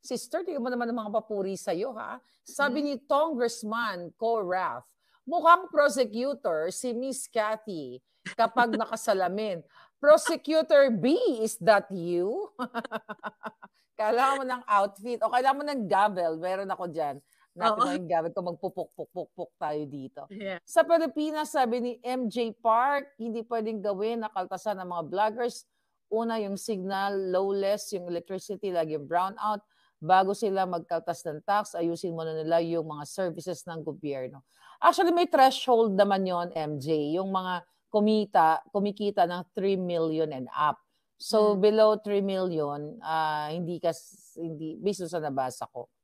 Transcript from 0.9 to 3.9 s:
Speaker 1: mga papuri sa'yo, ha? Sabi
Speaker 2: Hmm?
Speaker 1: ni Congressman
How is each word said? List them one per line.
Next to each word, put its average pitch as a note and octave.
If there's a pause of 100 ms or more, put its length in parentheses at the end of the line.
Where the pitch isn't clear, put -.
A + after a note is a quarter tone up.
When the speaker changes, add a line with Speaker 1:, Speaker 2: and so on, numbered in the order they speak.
Speaker 1:
mga G#3
papuri G3+
sa'yo, G3
ha? A3+ (240)
Sabi C#4+
Speaker 2:
Hmm? D4
Speaker 1:
ni C#4+ (120)
Congressman A3+